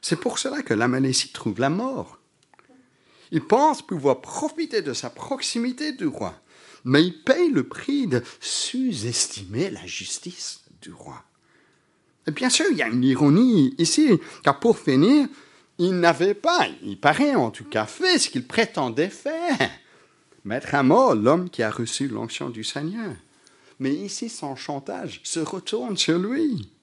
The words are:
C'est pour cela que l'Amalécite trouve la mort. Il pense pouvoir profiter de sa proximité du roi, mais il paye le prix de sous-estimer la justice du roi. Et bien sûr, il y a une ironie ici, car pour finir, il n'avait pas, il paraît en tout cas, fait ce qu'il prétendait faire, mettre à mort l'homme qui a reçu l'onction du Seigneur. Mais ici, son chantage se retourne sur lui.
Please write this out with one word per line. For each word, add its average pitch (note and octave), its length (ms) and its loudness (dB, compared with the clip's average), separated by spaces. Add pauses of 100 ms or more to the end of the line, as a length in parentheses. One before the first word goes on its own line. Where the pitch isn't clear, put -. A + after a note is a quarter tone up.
C'est - 180 -4
pour - 180 -4
cela C4+ 240 -6
que - 120 0
l'Amalécite B2+ 580 0
trouve G2+ 260 -6
la C3+ 120 2
mort. A3 500 -6 (1120)
Il D#3+ 100 0
pense C#4 420 2
pouvoir C#3 360 0
profiter D4+ 640 -6
de D3 100 -6
sa A#2+ 160 -8
proximité B3+ 840 -6
du G3+ 140 -6
roi, G#2+ 320 -6 (460)
mais C3+ 180 6
il F3 200 0
paye D#4+ 280 4
le D3 160 0
prix C#4 400 -4
de B2 160 0 (180)
sous-estimer B2 1300 -4
la G#2+ 160 -14
justice - 760 -12 (220)
du - 100 -18
roi. - 320 -18 (1000)
Et E3 40 -4
bien B3 200 -2
sûr, D#4 200 2
il B3+ 60 2
y D3 60 0
a A#2 60 0
une B2 140 0
ironie C#3+ 760 6
ici, G3 420 4 (240)
car C#3 160 4
pour A#3 180 4
finir, G#3+ 480 6 (520)
il F3+ 200 2
n'avait E3+ 360 4
pas, E4 340 0 (140)
il G2 180 -10
paraît A#3 340 2
en B2+ 160 2
tout G#2+ 140 -14
cas, G#2+ 220 -2
fait F4+ 340 2
ce - 80 -2
qu'il B2+ 180 -6
prétendait D#3 640 -2
faire, D4+ 600 -2 (720)
mettre A2 300 -6
à C#3+ 80 4
mort F#3+ 320 6
l'homme C#3+ 360 2
qui - 120 -4
a G#2+ 80 0
reçu A#2+ 360 -6
l'onction A2+ 440 -8
du A2+ 120 -12
Seigneur. E3 540 -8 (640)
Mais C3 140 -2
ici, G3 340 -8
son C#3 260 -10
chantage - 680 -10
se - 160 -6
retourne G3 560 -6
sur E3+ 220 2
lui. A3+ 520 -2 (120)